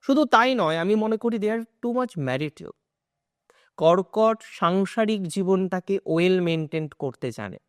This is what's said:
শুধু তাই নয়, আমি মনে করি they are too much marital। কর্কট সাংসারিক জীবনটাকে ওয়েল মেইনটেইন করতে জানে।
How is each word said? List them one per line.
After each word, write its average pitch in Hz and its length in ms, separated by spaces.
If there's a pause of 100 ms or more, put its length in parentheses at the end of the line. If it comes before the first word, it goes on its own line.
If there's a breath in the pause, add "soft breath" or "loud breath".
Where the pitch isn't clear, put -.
শুধু 277 240
তাই 254 300
নয়, 165 240
আমি 185 160
মনে 220 220
করি 233 200
they 214 220
are 233 80 (180)
too 240 200
much 160 220
marital। 135 440 (1040 soft breath)
কর্কট 196 680
সাংসারিক 196 800
জীবনটাকে 185 840
ওয়েল 180 340
মেইনটেইন 160 480
করতে 135 420
জানে। 104 260 (120)